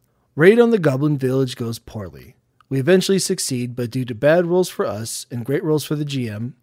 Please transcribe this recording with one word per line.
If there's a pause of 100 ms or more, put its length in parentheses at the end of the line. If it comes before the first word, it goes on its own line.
(340)
Raid
on
the
Goblin
Village
goes
poorly. (340)
We
eventually
succeed,
but
due
to
bad
rolls
for
us
and
great
rolls
for
the
G
M,